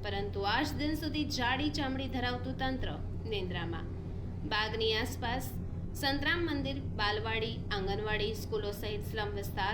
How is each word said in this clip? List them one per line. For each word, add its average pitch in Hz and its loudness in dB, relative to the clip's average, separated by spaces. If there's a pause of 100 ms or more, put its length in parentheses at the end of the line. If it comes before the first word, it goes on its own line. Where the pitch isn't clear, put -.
પરંતુ 196 0
આજ 226 4
દિન 302 2
સુધી 302 0
જાડી 262 2
ચામડી 262 0
ધરાવતું 247 0
તંત્ર 262 0 (380)
નિંદ્રામાં. 175 -2 (600)
બાગની 220 2
આસપાસ 247 0 (460)
સંતરામ 285 2
મંદિર, 277 0
બાલવાડી, 220 0 (200)
આંગણવાડી, 208 0
સ્કૂલો 208 -2
સહિત 208 -4
સ્લમ 208 0
વિસ્તાર 202 0